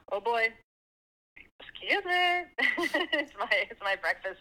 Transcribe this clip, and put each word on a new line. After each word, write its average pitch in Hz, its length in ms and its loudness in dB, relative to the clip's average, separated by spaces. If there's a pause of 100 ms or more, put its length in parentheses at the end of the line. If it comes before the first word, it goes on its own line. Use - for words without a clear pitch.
(120)
Oh 202 100 -2
boy. 226 320 2 (1080)
Excuse 359 460 -2
me. 359 840 2
<laughs> 330 220 0
It's - 260 0
my, - 80 -2 (220)
it's - 140 -16
my 196 120 2
breakfast 185 460 -4